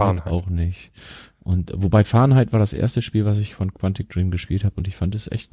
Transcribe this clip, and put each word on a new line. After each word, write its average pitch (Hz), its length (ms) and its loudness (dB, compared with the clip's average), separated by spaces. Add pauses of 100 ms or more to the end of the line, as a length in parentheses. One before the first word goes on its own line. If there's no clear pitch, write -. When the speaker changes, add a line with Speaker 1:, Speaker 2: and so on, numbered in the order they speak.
(240)
Speaker 1:
Fahrenheit. - 80 -8
Speaker 2:
auch 87 160 -2
nicht. 87 440 -4 (500)
Und, 90 320 -2
wobei 98 300 4
Fahrenheit 131 480 4
war 113 80 4
das 104 120 2
erste - 300 -2
Spiel, 107 240 -2
was 104 120 0
ich 104 160 -4
von 95 200 -4
Quantic - 360 -4
Dream 92 200 0
gespielt 92 340 -4
hab 98 140 -2
und 95 100 -6
ich 98 80 -8
fand 90 180 -2
es 110 160 -8
echt - 220 -8